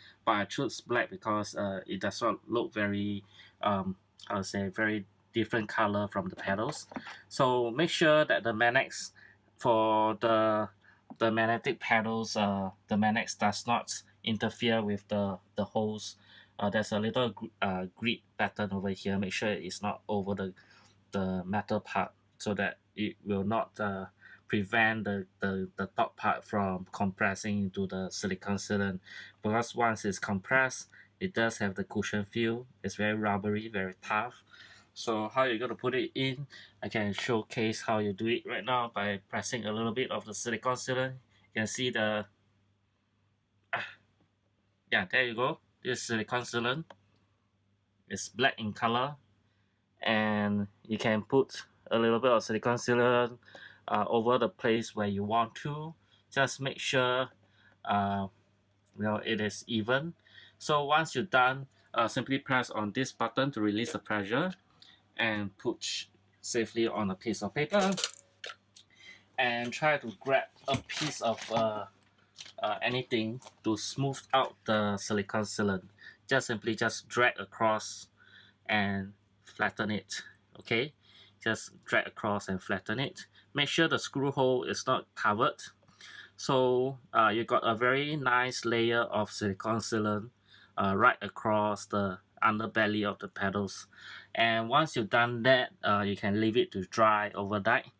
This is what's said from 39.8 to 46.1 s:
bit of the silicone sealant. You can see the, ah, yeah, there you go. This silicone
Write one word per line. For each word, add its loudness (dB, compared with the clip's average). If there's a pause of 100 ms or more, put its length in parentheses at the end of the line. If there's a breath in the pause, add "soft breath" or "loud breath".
bit -2
of -4
the -12
silicone -2
sealant. -4 (380 soft breath)
You -
can -2
see -4
the, 0 (1500)
ah, -4 (1000)
yeah, 0
there 4
you -4
go. 0 (240)
This -4
silicone -2